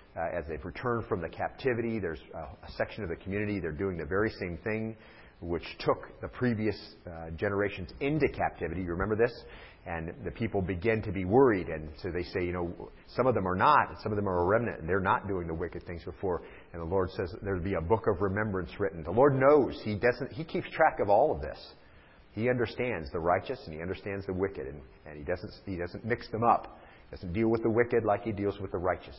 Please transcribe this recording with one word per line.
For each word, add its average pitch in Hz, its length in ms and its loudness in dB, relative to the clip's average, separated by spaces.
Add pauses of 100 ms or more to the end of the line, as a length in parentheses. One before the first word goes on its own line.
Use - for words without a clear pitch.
(160)
uh, 85 160 -2
as 85 160 -4
they've 78 160 -8
returned 117 440 -4
from 95 140 -2
the 82 80 -4
captivity, 113 680 -2
there's 82 240 -4 (120)
a, 85 60 -10 (280)
a - 100 -12
section 110 260 -4
of 87 60 -4
the 82 60 -4
community, 101 440 -2
they're 82 120 -4
doing 92 260 -2
the 78 80 -6
very 98 240 2
same 87 340 -6
thing 110 320 -2 (460)
which 85 220 -2 (160)
took - 280 0 (140)
the 92 60 -6
previous, 107 500 0 (300)
uh, 82 240 -10
generations 101 580 0 (100)
into 143 280 2
captivity. 85 540 -2
You 85 100 -4
remember 98 240 0
this? 120 160 4 (540)
And 82 280 -6 (120)
the 87 60 -4
people 107 300 0
begin 98 420 0
to 104 100 -4
be 95 100 -2
worried, 101 460 6
and 78 200 -6 (140)
so 92 80 -4
they 87 120 -2
say, 90 200 -2
you 87 80 -2
know, 87 400 -6 (240)
"Some 123 100 2
of 127 80 6
them 95 140 0
are 90 80 2
not, 120 340 6
and - 100 -12
some 107 120 -4
of 104 60 0
them 101 100 0
are 90 140 2
a 87 40 4
remnant, 104 360 2
and 80 80 -4
they're 98 100 4
not 101 300 2
doing 90 180 -2
the 80 60 -4
wicked 85 300 -6
things 85 200 -10
before." 90 380 -4 (320)
And 85 80 -8
the 82 40 -6
Lord 92 260 2
says 92 300 -4
there'll 95 220 -2
be 95 120 0
a 82 60 0
book 107 260 2
of 101 140 2
remembrance 98 560 0
written. 87 260 -2
The 80 80 -6
Lord 131 240 8
knows. 131 480 6
He 107 120 -2
doesn't, 120 380 0
he 160 100 -8
keeps - 280 -4
track 156 280 2
of 104 100 2
all 120 240 6
of 73 80 -4
this. - 160 -8 (760)
He 117 160 2
understands 117 600 -2
the 87 80 -2
righteous 95 460 2
and 78 80 -10
he 78 80 -8
understands 95 440 -6
the 95 80 -4
wicked, 92 340 -2
and, 71 140 -12 (260)
and 76 100 -14
he 73 60 -12
doesn't, 90 280 -4 (140)
he 98 120 -4
doesn't 90 280 -6
mix 117 240 -2
them 110 140 0
up. - 340 4 (320)
He - 60 -12
doesn't 87 180 -8
deal 110 140 2
with 113 160 4
the 117 80 2
wicked 120 320 4
like 101 200 2
he 110 100 -2
deals 101 260 -2
with 95 120 -8
the 101 60 -4
righteous, 85 420 -2